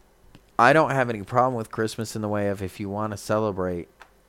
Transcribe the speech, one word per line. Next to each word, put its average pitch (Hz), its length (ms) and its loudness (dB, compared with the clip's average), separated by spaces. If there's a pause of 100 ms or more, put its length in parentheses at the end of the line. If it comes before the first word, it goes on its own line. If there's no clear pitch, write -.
(600)
I 123 140 8
don't 151 180 4
have 131 180 0
any 107 140 -6
problem 123 320 2
with 110 160 -6
Christmas 110 440 -4
in 110 60 -6
the 107 60 -2
way 104 220 0
of 98 120 -4
if 92 180 -8
you 101 80 -6
want 104 260 -6
to 98 40 -8
celebrate 95 680 -2 (420)